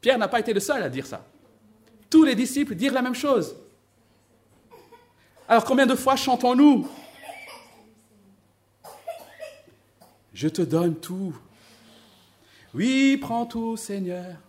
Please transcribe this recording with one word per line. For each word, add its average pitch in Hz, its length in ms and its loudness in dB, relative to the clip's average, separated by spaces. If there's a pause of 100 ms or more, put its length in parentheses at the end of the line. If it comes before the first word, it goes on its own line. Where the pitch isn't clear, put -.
Pierre 254 160 2
n'a 214 100 0
pas 233 120 -2
été 226 120 -4
le 202 80 0
seul 254 220 -2
à 147 80 -4
dire 131 160 -8
ça. - 180 -14 (840)
Tous 320 140 8
les 269 100 4
disciples 247 400 -2
dirent 214 200 -2
la 254 100 0
même 254 100 -4
chose. 240 420 -2 (1900)
Alors 220 160 4
combien 262 220 2
de 254 80 2
fois 262 220 0
chantons-nous ? « 254 760 4 (3500)
Je 104 140 -4
te 160 160 -2
donne 160 320 0
tout. 180 420 -10 (1400)
Oui, 262 440 2
prends 233 280 -4
tout, 226 320 -8
Seigneur. » 180 600 -10 (120)